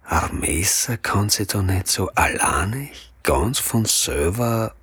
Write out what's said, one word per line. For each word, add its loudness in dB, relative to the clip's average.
Ein -2
Messer 0
kann 0
sich 0
da -2
nicht 0
so 0
alleinig -2
ganz 2
von 2
selber 0